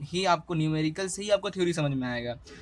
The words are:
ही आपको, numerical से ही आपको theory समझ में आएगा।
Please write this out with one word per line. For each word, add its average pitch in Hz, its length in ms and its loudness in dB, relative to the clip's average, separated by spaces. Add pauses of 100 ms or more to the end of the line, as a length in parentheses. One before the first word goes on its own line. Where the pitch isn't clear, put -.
ही 175 240 -2
आपको, 170 280 2
numerical 156 540 0
से 196 160 -6
ही 208 60 -4
आपको 202 200 4
theory 180 240 2
समझ 151 240 0
में 127 100 -2
आएगा। 120 280 -4 (260)